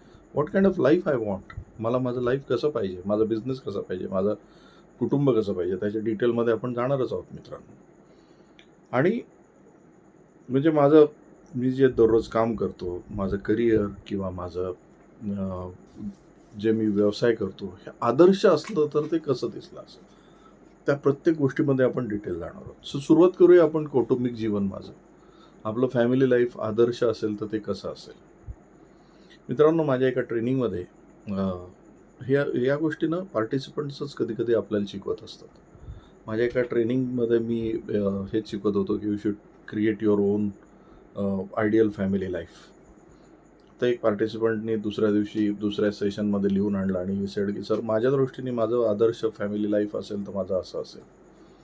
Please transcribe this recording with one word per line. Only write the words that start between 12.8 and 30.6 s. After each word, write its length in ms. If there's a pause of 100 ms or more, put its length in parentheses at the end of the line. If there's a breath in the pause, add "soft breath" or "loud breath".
माझं 280
करिअर 480 (220)
किंवा 220
माझं, 420 (520)
अं, 480 (880)
जे 120
मी 160
व्यवसाय 480
करतो, 300
हे 260 (100)
आदर्श 440
असलं 480
तर 80 (100)
ते 60
कसं 360
दिसलं 260
असेल, 260 (800 loud breath)
त्या 100
प्रत्येक 420
गोष्टीमध्ये 480
आपण 220
डिटेल 260
जाणार 220
आहोत. 400
So 40
सुरुवात 300 (100)
करूया 240
आपण 240
कौटुंबिक 460
जीवन 300
माझं. 280 (720 loud breath)
आपलं 240
फॅमिली 420
लाईफ 300
आदर्श 440
असेल 380
तर 40
ते 140
कसं 300
असेल? 240 (1400 loud breath)
मित्रांनो, 340
माझ्या 240
एका 140
ट्रेनिंगमध्ये, 600 (460)